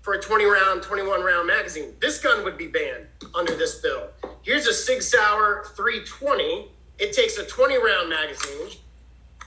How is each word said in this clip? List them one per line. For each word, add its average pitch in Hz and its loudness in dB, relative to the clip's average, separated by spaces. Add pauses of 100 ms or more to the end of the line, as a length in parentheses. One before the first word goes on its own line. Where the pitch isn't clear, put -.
for 196 -2
a - -4
twenty 220 2
round, 190 4
twenty-one 196 -2
round 175 2
magazine. - -2
This - -2
gun 285 2
would - -6
be - -8
banned 139 -4 (300)
under 165 0
this 156 -2
bill. - -4 (340)
Here's 269 0
a - 2
Sig - 0
Sauer 214 2 (120)
three 226 -2
twenty. 254 -2 (320)
It 208 -2
takes - 2
a - -6
twenty 262 2
round 180 2
magazine. 156 -6 (720)